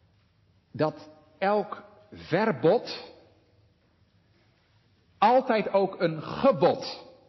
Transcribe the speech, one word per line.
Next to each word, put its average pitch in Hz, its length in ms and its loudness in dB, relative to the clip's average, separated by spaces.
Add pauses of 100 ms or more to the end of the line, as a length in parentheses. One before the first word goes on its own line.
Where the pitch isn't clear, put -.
(720)
dat 151 380 -4 (280)
elk 208 460 -2 (280)
verbod 165 1040 -2 (2000)
altijd 233 520 2
ook 196 320 0
een 160 200 -2
gebod 151 840 0 (240)